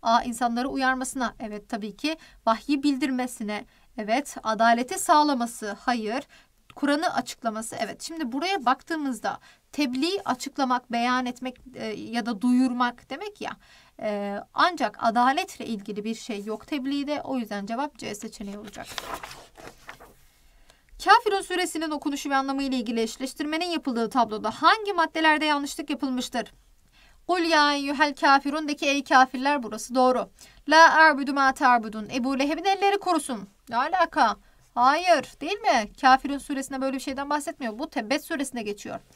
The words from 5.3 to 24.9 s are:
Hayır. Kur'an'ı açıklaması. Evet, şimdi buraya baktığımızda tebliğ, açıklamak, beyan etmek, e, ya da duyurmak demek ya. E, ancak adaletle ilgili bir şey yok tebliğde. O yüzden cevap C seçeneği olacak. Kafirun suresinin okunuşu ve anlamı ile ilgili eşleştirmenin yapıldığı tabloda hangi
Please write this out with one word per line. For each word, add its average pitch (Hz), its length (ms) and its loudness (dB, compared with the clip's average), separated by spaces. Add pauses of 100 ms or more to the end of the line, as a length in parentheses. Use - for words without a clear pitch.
Hayır. 233 440 -2 (500)
Kur'an'ı 311 400 0
açıklaması. 226 680 -6
Evet, 208 220 -6
şimdi 320 300 -6
buraya 311 340 -2
baktığımızda 262 720 -2 (340)
tebliğ, 294 520 -2
açıklamak, 254 680 -4
beyan 247 340 0
etmek, 247 300 -10 (180)
e, - 120 -10
ya 220 400 -6
da 226 140 -4
duyurmak 247 680 2
demek 392 300 -12
ya. - 160 -8 (440)
E, 202 380 -6 (160)
ancak 302 460 0
adaletle 254 680 0
ilgili 208 380 -8
bir 226 100 -4
şey 202 300 -10
yok 214 220 -10
tebliğde. 285 560 -4
O 269 160 -4
yüzden 202 280 -6
cevap 262 320 -6
C - 160 -10
seçeneği 208 440 -12
olacak. - 280 -14 (2250)
Kafirun 392 380 6
suresinin 339 480 -4
okunuşu 285 400 -6
ve 277 60 2
anlamı 269 260 -2
ile 262 140 -2
ilgili 233 240 -2
eşleştirmenin 294 640 -4
yapıldığı 247 460 -2
tabloda 214 400 0
hangi 403 420 2